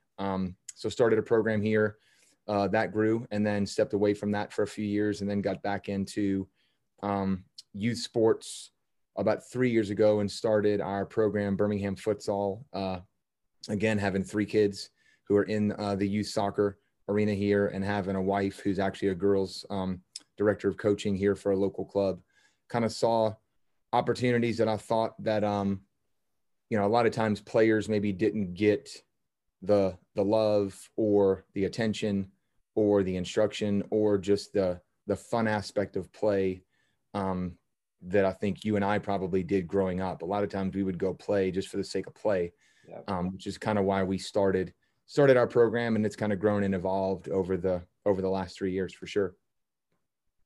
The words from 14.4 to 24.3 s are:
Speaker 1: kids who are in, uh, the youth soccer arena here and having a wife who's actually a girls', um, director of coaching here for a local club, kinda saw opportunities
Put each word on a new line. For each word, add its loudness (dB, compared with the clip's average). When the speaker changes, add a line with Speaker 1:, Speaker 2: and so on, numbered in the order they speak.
Speaker 1:
kids 2
who 4
are 4
in, 0
uh, -2
the 0
youth -2
soccer -2
arena 0
here 2
and -6
having -2
a -2
wife 0
who's -2
actually -2
a 0
girls', -2
um, -4
director 2
of 0
coaching 0
here 2
for -2
a 0
local -2
club, -2
kinda 0
saw 0
opportunities 0